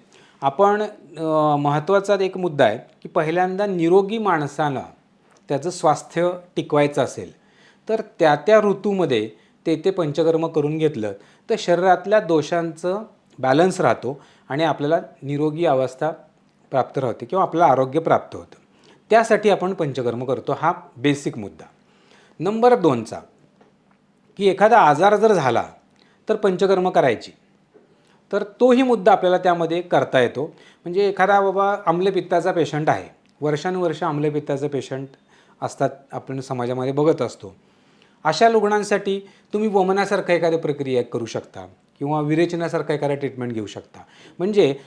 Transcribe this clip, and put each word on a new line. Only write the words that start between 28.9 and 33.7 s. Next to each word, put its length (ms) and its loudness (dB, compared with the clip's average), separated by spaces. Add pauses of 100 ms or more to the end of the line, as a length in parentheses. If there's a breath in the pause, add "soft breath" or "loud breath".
आपल्याला 260 4
त्यामध्ये 440 0
करता 380 0
येतो. 220 0 (420 soft breath)
म्हणजे 240 0
एखादा 320 2
बाबा 360 0 (100)
आम्लपित्ताचा 680 0
पेशंट 360 -2
आहे, 200 -2 (320)
वर्षानुवर्ष 640 -4